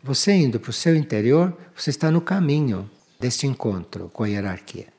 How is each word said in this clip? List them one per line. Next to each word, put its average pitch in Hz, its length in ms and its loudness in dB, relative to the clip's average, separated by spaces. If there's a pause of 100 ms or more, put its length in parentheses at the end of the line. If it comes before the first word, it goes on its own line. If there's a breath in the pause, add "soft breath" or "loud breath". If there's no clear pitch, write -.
Você 139 300 2
indo 131 260 4
pro 117 140 -8
seu 165 220 2
interior, 147 600 2 (200 loud breath)
você - 140 -6
está 160 200 0
no 165 100 4
caminho 147 680 0 (300)
deste 127 280 -2
encontro 92 640 -4
com - 140 -6
a 104 40 0
hierarquia. 98 600 -6 (120)